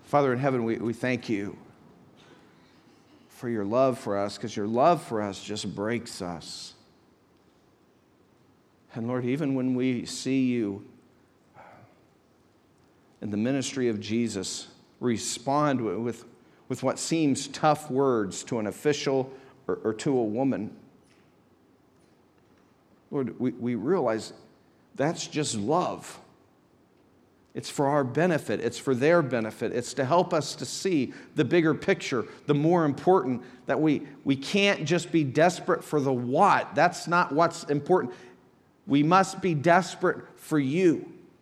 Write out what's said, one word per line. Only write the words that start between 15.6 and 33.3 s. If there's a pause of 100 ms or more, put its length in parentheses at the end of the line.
w-,
with, (440)
with
what
seems
tough
words
to
an
official (360)
or,
or
to
a
woman, (2250)
Lord,
we,
we
realize (600)
that's
just
love. (1400)
It's
for
our
benefit.
It's
for
their
benefit.
It's
to
help
us
to
see (200)
the
bigger
picture, (200)
the
more
important, (220)